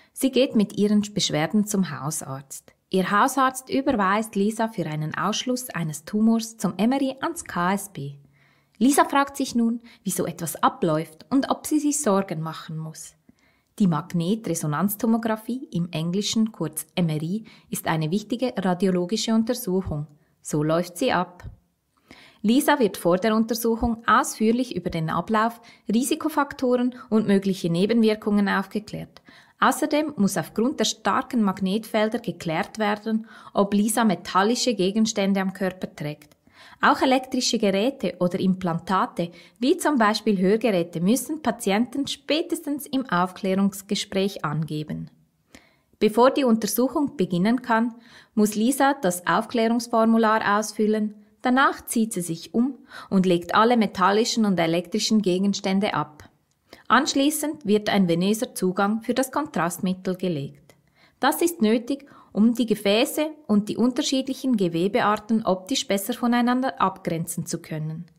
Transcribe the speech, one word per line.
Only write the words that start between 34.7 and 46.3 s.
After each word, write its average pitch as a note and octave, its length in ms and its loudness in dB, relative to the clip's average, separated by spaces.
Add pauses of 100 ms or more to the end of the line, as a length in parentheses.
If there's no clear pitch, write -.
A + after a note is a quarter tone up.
Gegenstände G3 680 0
am F#3+ 140 -2
Körper F#3 420 -6
trägt. - 400 -10 (460)
Auch C4 200 4
elektrische C4 560 0
Geräte G3+ 600 0
oder F3+ 200 0
Implantate, F#3 920 0 (280)
wie C#4 160 2
zum D4+ 220 0
Beispiel G#3+ 420 2
Hörgeräte, F#3 600 2
müssen C4+ 400 0
Patienten A#3 680 -2
spätestens D#4 800 -4
im C4+ 240 -4
Aufklärungsgespräch F#3+ 1400 -2
angeben. D3+ 640 -6 (920)
Bevor A#3 320 6